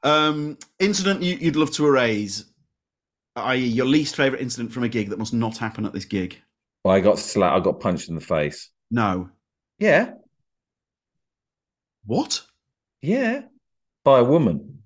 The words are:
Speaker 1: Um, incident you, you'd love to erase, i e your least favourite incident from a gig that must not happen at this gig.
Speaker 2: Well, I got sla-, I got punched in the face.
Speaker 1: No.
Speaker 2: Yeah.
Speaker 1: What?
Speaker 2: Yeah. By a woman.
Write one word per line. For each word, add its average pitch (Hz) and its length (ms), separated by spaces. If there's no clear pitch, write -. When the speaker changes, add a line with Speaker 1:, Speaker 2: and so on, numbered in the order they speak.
Speaker 1:
Um, 151 540
incident 196 440
you, 180 140
you'd 156 200
love 151 160
to 151 140
erase, 110 600
i 120 200
e 127 100
your 120 180
least 147 320
favourite 135 240
incident 117 320
from 127 120
a 117 40
gig 110 220
that 104 80
must 110 160
not 113 240
happen 110 260
at - 80
this 95 140
gig. 92 340
Speaker 2:
Well, 95 120
I 98 60
got 98 160
sla-, - 360
I 92 80
got 85 200
punched 90 280
in 85 60
the 78 80
face. 76 480
Speaker 1:
No. 95 380
Speaker 2:
Yeah. 208 340
Speaker 1:
What? 160 360
Speaker 2:
Yeah. 240 400
By 135 160
a 120 40
woman. 123 600